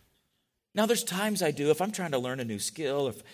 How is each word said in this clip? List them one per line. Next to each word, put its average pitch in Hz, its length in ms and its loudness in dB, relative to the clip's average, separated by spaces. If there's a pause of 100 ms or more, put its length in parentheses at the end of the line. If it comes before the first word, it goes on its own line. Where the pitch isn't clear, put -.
(720)
Now, 214 120 2
there's 220 180 2
times 196 400 -2
I 151 80 4
do. 143 180 0
If 156 120 6
I'm 208 100 0
trying 180 200 -4
to 135 60 0
learn 127 220 -2
a 123 60 -4
new 110 120 -4
skill, 139 500 -2
if, 110 140 -6 (120)